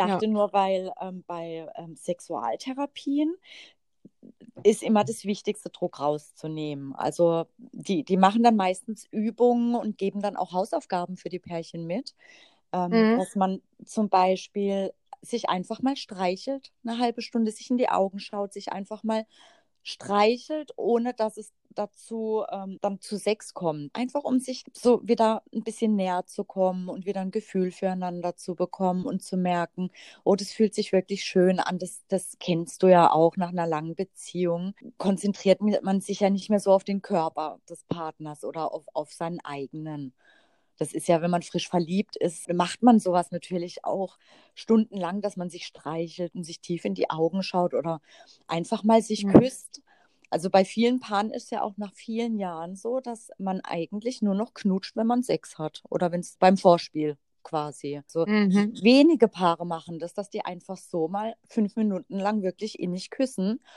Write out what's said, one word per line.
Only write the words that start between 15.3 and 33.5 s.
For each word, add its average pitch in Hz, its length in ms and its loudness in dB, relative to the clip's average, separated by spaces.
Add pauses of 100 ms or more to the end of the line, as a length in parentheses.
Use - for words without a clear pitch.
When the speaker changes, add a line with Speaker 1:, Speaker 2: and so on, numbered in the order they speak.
Speaker 2:
einfach 185 320 -4
mal 269 160 0
streichelt, 190 760 -6 (140)
eine 233 140 -6
halbe 240 220 0
Stunde 220 300 0
sich - 200 -18
in 247 60 2
die - 120 2
Augen 196 300 0
schaut, 202 340 -8
sich - 180 -10
einfach 202 320 -10
mal 220 220 -2 (580)
streichelt, 240 920 0
ohne 233 380 0
dass 220 240 -4
es - 160 -16 (160)
dazu, 220 840 -6
ähm, 190 300 -10
dann 202 180 -2
zu - 180 -8
Sex - 360 -4
kommt. 151 420 -4
Einfach 254 280 -4
um 254 160 2
sich 254 340 -8
so - 340 4
wieder 220 360 2 (100)
ein 220 100 -4
bisschen 214 320 0
näher 185 300 -2
zu - 180 -10
kommen 185 460 -2
und 185 160 -10
wieder 196 160 -4
ein 190 100 -6
Gefühl 185 400 -2
füreinander 180 640 -4
zu 180 200 -8
bekommen 180 500 -2
und - 180 -4
zu - 140 -4
merken, 180 540 -2 (340)
oh, 202 100 6
das 196 160 -8
fühlt 220 220 2
sich - 180 -4
wirklich 190 320 0
schön 185 360 4
an. 180 200 -2
Das, - 300 -10
das - 300 -4
kennst 170 440 -2
du 190 40 8
ja 175 240 10
auch 165 260 4
nach 175 120 -2
einer 175 180 -2